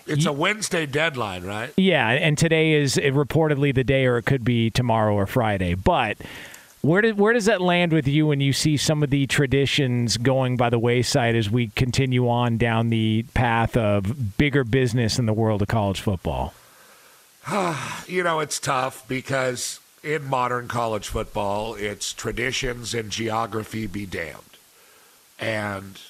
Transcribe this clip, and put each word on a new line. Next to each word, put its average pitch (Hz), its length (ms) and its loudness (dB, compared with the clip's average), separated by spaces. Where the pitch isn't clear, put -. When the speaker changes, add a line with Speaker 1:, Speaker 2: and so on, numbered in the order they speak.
Speaker 1:
It's 151 160 0
Speaker 2:
Ye- 165 60 0
Speaker 1:
a - 20 0
Wednesday 175 540 -2
deadline, 127 580 -2
right? 107 320 -8
Speaker 2:
Yeah, 170 320 4
and 151 300 2
today 160 380 4
is 143 200 2
reportedly 143 800 2
the 131 80 2
day, 135 220 2
or 120 140 2
it 110 40 -4
could 131 220 0
be 117 240 2
tomorrow 113 440 2
or 98 140 2
Friday. 101 460 0
But 113 440 2
where 170 200 4
do, 226 120 2
where 202 200 4
does 240 100 2
that 202 160 2
land 175 320 2
with 156 160 2
you 151 180 4
when 147 140 2
you 139 140 2
see 151 240 2
some 151 260 2
of 143 60 0
the 139 180 0
traditions 123 880 2
going 127 400 2
by 120 140 2
the 120 100 2
wayside 120 560 2
as 110 140 0
we 117 260 0
continue 127 540 0
on 120 280 0
down 117 320 2
the 110 440 0
path 113 420 2
of 104 640 0
bigger 143 260 2
business 120 560 0
in 120 60 0
the 107 80 2
world 110 280 0
of 101 60 0
college 101 320 0
football? 78 600 -4
Speaker 1:
<sighs> - 40 -20
You 180 160 -2
know, 165 160 0
it's 147 200 -4
tough 131 480 -4
because 131 720 -4
in 151 220 -4
modern 123 420 -2
college 117 400 -4
football, 107 680 -4
it's 104 380 -8
traditions 120 840 -6
and 110 160 -6
geography 110 720 -4
be 101 220 -8
damned. 82 500 -10
And 104 600 -6